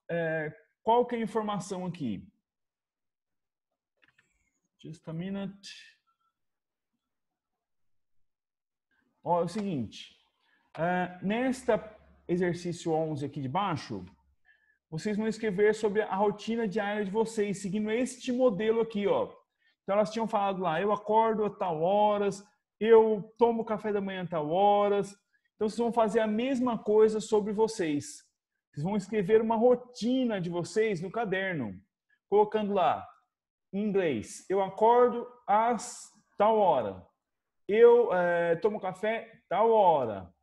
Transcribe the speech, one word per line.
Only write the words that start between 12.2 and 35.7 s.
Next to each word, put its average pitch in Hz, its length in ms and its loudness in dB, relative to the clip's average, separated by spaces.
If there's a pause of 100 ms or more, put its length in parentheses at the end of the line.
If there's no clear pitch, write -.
exercício 170 640 -4
onze 156 340 -4
aqui 143 140 -10
de 131 80 -6
baixo, 139 560 -6 (840)
vocês 196 260 -6
vão 214 100 -4
escrever 214 480 0
sobre 214 280 -2
a 208 120 -4
rotina 214 540 -2
diária 208 360 -4
de 190 60 -6
vocês, 214 500 -2
seguindo 214 300 -4
este 247 400 -4
modelo 226 520 2
aqui, 202 240 -2
ó. 131 280 0 (480)
Então, 196 140 0
elas 208 140 2
tinham 226 180 -4
falado 196 320 -2
lá, 170 200 0
"Eu 208 120 0
acordo 214 520 2
a 202 60 -2
tal 175 320 -4
horas, 202 640 0 (320)
eu 220 600 6
tomo 233 260 2
café 214 280 -6
da 202 80 -2
manhã 190 220 -8
a 170 60 -8
tal 151 220 -4
horas." 202 680 2 (400)
Então, 214 120 -2
vocês 214 100 -8
vão 233 140 -2
fazer 226 280 2
a 220 60 0
mesma 240 520 -2
coisa 214 420 4
sobre 208 320 -2
vocês. 190 720 -2 (460)
Vocês 147 140 -8
vão 202 120 -2
escrever 214 460 2
uma 226 140 0
rotina 247 840 0
de 175 80 -4
vocês 180 540 -2
no 190 80 -8
caderno, 185 680 -4 (540)
colocando 208 420 2
lá, 147 320 2 (680)
em 196 100 -4
inglês, 180 640 -2
"Eu 196 140 0
acordo 233 680 2 (180)
às 220 600 0 (300)